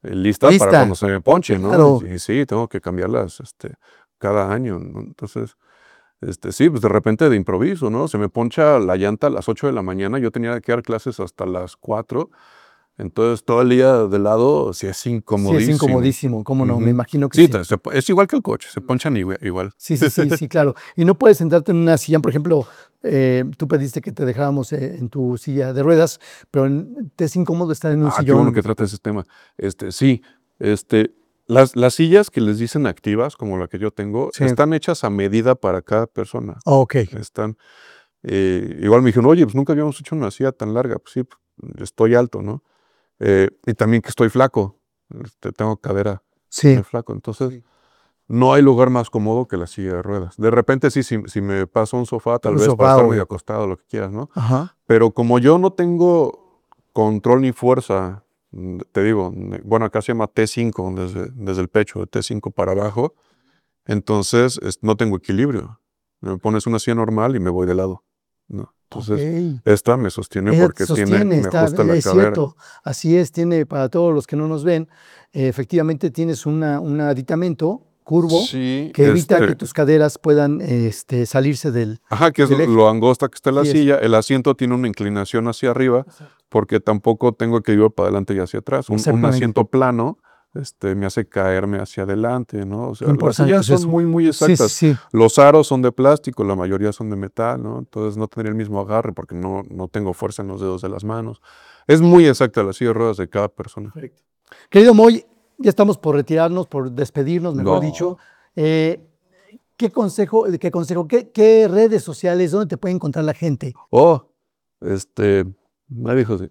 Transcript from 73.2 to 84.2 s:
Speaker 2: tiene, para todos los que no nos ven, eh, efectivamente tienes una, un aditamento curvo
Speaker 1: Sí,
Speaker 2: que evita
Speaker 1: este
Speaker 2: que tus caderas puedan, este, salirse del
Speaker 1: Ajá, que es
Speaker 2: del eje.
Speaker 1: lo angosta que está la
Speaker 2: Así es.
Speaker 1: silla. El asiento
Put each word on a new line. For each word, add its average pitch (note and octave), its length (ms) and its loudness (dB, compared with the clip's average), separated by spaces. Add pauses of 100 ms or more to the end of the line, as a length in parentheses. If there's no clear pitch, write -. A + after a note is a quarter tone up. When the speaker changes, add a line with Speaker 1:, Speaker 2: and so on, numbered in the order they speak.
Speaker 2:
tiene, E3+ 340 -2
para C#3 240 -4
todos E3+ 240 0
los C#3+ 120 -2
que - 100 -8
no D#3 120 -2
nos D#3 160 -6
ven, D#3+ 240 0 (460)
eh, C3+ 140 -2
efectivamente D#3 640 -2
tienes E3 340 -6
una, D3+ 340 -2
un D3+ 220 -4
aditamento D#3+ 800 -4 (220)
curvo E3 420 2
Speaker 1:
Sí, C3 480 -6
Speaker 2:
que C#3+ 140 6
evita E3+ 300 4
Speaker 1:
este A2 100 4
Speaker 2:
que - 80 0
tus - 180 -12
caderas D3+ 460 2
puedan, D3 420 2
este, A#2+ 640 -2
salirse C#3 460 -2
del A2+ 280 -4 (100)
Speaker 1:
Ajá, D3 220 2
que C#3+ 120 2
es C#3 60 4
Speaker 2:
del C#3 120 4
eje. B2+ 100 2
Speaker 1:
lo A2 160 8
angosta A#2+ 400 2
que - 80 -10
está - 160 -2
la C#3 100 2
Speaker 2:
Así D3 100 2
es. D#3+ 60 0
Speaker 1:
silla. C#3+ 200 4
El A2+ 160 2
asiento B2+ 420 2